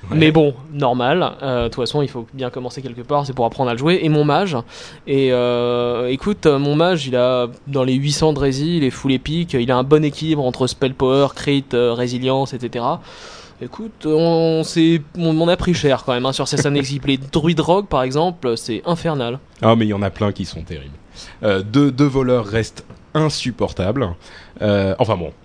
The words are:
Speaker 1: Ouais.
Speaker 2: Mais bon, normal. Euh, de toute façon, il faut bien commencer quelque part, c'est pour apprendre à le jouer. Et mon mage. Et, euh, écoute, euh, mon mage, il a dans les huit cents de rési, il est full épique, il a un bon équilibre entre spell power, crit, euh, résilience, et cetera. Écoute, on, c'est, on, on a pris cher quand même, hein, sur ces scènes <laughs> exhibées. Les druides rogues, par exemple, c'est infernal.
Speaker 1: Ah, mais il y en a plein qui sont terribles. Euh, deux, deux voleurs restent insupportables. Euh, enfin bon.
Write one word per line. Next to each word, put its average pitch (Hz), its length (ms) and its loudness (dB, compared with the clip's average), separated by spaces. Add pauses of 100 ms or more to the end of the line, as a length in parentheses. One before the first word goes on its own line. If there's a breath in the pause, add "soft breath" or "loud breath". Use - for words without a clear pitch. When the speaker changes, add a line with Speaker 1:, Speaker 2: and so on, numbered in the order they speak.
(120)
Speaker 1:
Ouais. 151 60 2
Speaker 2:
Mais 156 140 6
bon, 151 220 4 (200)
normal. 131 580 0 (100)
Euh, 123 220 -2
de 117 60 -2
toute 127 120 -6
façon, 147 200 -2
il 131 80 -2
faut 117 240 -10
bien 131 160 -8
commencer 127 320 -10
quelque 123 200 -12
part, 143 240 -2
c'est 131 80 -8
pour 131 120 0
apprendre 127 240 0
à 117 40 0
le 117 60 -4
jouer. 165 240 2
Et 160 60 2
mon 151 160 4
mage. 156 320 2 (500 loud breath)
Et, 135 240 2
euh, 120 760 0
écoute, 196 360 -2
euh, 143 140 6
mon 143 160 0
mage, 160 320 2
il 127 80 -2
a 123 320 2 (200)
dans 139 180 0
les 131 80 0
huit 139 180 0
cents 156 220 2
de 139 60 -4
rési, 143 380 0
il 151 60 2
est 127 80 2
full 135 220 -2
épique, 156 400 -2
il 123 180 0
a 123 60 2
un 127 60 2
bon 151 200 4
équilibre 147 420 -2
entre 127 220 -2
spell 135 260 -2
power, 135 400 2
crit, 139 300 0 (100)
euh, 120 200 2
résilience, 127 600 -2
et 120 60 -10
cetera. 120 420 -4 (600 loud breath)
Écoute, - 440 -14
on, 160 600 2
c'est, 165 360 2 (160)
on, 160 220 2
on 170 80 2
a 180 80 4
pris 175 180 0
cher 139 300 0
quand 131 80 -2
même, 123 140 0
hein, 131 80 0
sur 131 160 -4
ces 147 80 -2
scènes 143 180 0
<laughs> - 0 -
exhibées. 139 360 -2
Les 135 60 2 (140)
druides 160 300 2
rogues, 185 260 2
par 135 160 0
exemple, 135 540 -2
c'est 110 280 -6
infernal. 147 540 -2 (220)
Speaker 1:
Ah, 113 160 6
mais 113 80 2
il 107 40 0
y 104 40 0
en 101 80 -2
a 98 80 -2
plein 101 240 -2
qui 101 100 -8
sont 82 200 -10
terribles. 71 320 -14 (480 loud breath)
Euh, 98 180 2
deux, 135 300 2
deux 139 160 2
voleurs 123 380 2
restent 107 380 -4 (300)
insupportables. 120 960 -2 (540 loud breath)
Euh, 101 340 2
enfin 110 180 2
bon. 82 160 -6 (120)